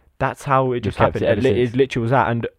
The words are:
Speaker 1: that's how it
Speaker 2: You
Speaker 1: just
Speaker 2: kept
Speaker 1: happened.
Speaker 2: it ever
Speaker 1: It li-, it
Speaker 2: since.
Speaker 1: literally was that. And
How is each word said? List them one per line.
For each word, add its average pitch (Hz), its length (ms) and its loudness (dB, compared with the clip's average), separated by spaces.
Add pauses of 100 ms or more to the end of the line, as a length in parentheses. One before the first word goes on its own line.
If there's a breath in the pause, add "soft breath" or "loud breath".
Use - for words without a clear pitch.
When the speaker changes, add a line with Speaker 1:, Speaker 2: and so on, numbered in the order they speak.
(180 soft breath)
Speaker 1:
that's - 260 -4
how 135 280 2
it 120 40 -2
Speaker 2:
You 120 60 -4
Speaker 1:
just 98 160 -4
Speaker 2:
kept - 160 2
Speaker 1:
happened. 110 100 -4
Speaker 2:
it - 20 0
ever 110 140 2
Speaker 1:
It 123 40 2
li-, 120 180 2
it 123 40 2
Speaker 2:
since. 117 100 -6
Speaker 1:
literally 127 260 0
was 113 100 -2
that. 117 180 2
And 120 160 -2 (120)